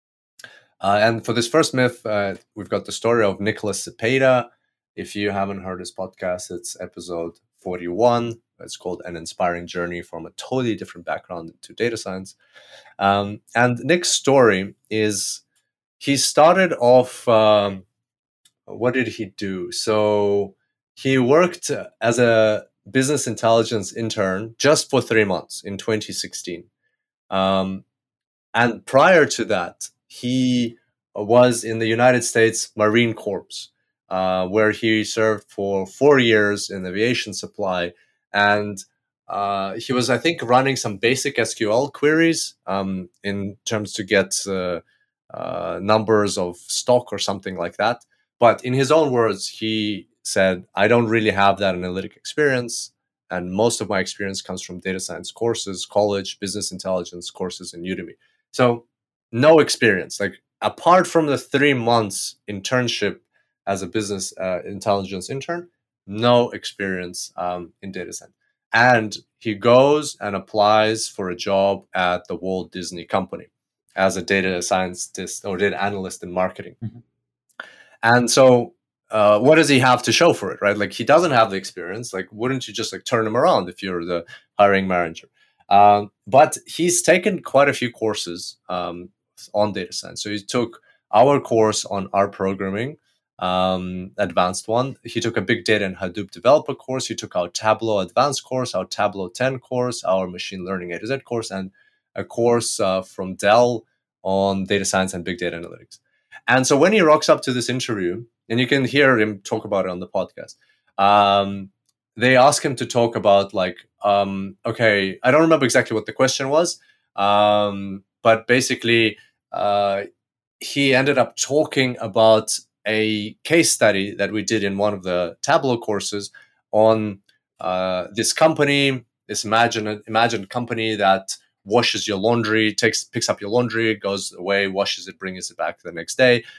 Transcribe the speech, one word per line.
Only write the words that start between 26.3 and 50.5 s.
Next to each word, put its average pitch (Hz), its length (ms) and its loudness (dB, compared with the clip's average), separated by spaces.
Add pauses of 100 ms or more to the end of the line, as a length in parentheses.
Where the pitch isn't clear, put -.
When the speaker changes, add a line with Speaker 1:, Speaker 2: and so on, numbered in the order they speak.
Speaker 1:
Um, 95 560 -2 (680)
and 117 320 0
prior 156 420 6
to 107 180 -6
that, 92 440 -6 (180)
he 123 720 -2 (360)
was 117 500 4
in 113 160 -4
the 113 80 -2
United 120 360 4
States 113 520 0
Marine 113 380 2
Corps, - 560 -10 (400)
uh, 92 380 -2
where 107 240 2
he 110 320 0
served 110 460 -2
for 98 360 -4
four 139 340 4
years 107 500 2
in 95 160 -8
aviation 107 480 -2
supply. 92 600 -6 (400)
And, 104 440 0 (500)
uh, 98 460 -4
he 120 200 -6
was, 123 160 0
I 123 80 2
think, 165 240 -2
running 131 340 2
some 107 220 -6
basic 135 420 -2
S 110 140 -2
Q 104 180 -2
L 131 180 0
queries, 160 640 0 (120)
um, 95 420 -4 (140)
in 101 420 -6
terms 107 280 -6
to 107 100 -8
get, 95 300 0 (140)
uh, 90 340 -6 (520)
uh, 87 480 -8
numbers 104 560 2
of 87 180 -4
stock - 560 -2
or 101 80 -6
something 95 380 -8
like 87 200 -8
that. 113 280 -2 (340)
But 113 240 4
in 127 100 -4
his 135 180 2
own 156 200 4
words, 113 380 0
he 107 580 -4 (160)
said, 95 420 0 (100)